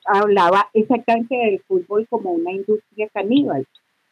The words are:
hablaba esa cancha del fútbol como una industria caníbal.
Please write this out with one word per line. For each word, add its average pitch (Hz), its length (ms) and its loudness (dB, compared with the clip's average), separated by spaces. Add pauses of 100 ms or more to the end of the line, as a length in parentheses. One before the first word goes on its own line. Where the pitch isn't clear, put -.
hablaba 196 680 2
esa 220 280 0
cancha 233 340 -2
del 220 260 0
fútbol 196 460 -2
como 196 240 -4
una 170 200 -4
industria 208 600 -6
caníbal. 202 540 -2 (460)